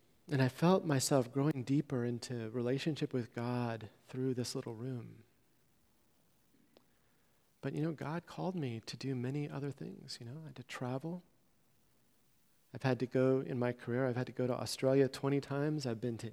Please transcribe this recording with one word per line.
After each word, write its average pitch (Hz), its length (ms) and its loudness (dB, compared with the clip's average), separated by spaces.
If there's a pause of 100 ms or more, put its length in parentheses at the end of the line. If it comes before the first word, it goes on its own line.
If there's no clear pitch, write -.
(300)
And 135 120 4
I 127 60 6
felt 180 360 4
myself 135 480 4
growing 139 320 2
deeper 135 400 2
into 120 460 -4
relationship 131 640 0
with 120 220 -2
God 120 540 -2 (200)
through 131 260 -2
this 120 200 -4
little 123 200 -6
room. 117 340 -6 (2500)
But, 139 140 -4
you 147 80 0
know, 165 100 0
God 147 340 -6
called 180 300 -4
me 123 300 -2
to - 100 -10
do 131 180 -2
many 135 340 -2
other 143 220 -6
things, - 500 -12
you 120 60 -12
know. 131 160 -10
I 156 60 -14
had 139 80 -16
to 123 80 -12
travel. 135 580 -4 (1500)
I've 117 80 -10
had 131 180 4
to 131 60 -2
go, 131 400 4
in 131 120 -4
my 123 140 2
career, 123 340 -2
I've 120 100 0
had 127 100 -2
to 117 60 -12
go 127 140 0
to 123 80 2
Australia 131 540 4
twenty 139 320 0
times. 143 460 -2
I've 113 140 -2
been 117 180 -2
to 113 140 -8